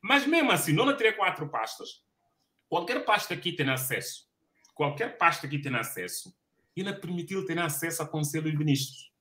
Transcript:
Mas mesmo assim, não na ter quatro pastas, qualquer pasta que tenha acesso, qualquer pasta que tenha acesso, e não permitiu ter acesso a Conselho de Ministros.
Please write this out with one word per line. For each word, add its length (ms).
Mas 240
mesmo 240
assim, 220
não 120
na 80
ter 240
quatro 320
pastas, 540
qualquer 360
pasta 320
que 160
tenha 200
acesso, 560
qualquer 420
pasta 320
que 100
tenha 200
acesso, 560
e 60
não 180
permitiu 460
ter 120
acesso 440
a 40
Conselho 440
de 60
Ministros. 640